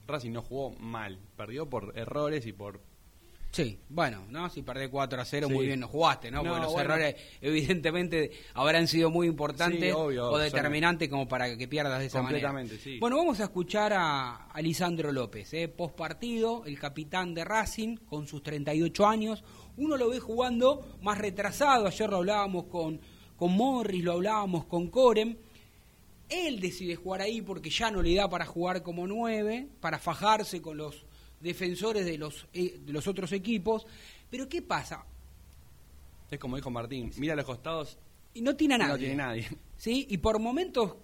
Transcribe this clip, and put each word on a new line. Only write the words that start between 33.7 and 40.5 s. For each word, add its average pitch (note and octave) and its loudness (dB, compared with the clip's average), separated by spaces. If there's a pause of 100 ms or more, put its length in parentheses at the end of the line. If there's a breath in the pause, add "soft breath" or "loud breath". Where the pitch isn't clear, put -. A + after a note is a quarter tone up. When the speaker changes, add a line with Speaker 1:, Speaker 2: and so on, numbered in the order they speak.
Speaker 2:
Pero C4 -8
¿qué F4 -4
pasa? D#3 -4 (1200)
Speaker 1:
Es C#3+ -8
como C3 -6
dijo C3+ -6
Martín, A#2+ -6
mira D3+ -2
a D3+ 0
los C#3 -2
costados D3+ -6 (360)
Speaker 2:
Y A#3 -8
no C4 2
tiene C#4+ 4
a A#3+ 6
Speaker 1:
y - 4
no D#3+ 4
Speaker 2:
nadie. C#3 2
Speaker 1:
tiene C3+ -2
nadie. A#2 -2 (300)
Speaker 2:
¿Sí? B3+ 0
Y G3+ 0
por A3 2
momentos A#3+ 0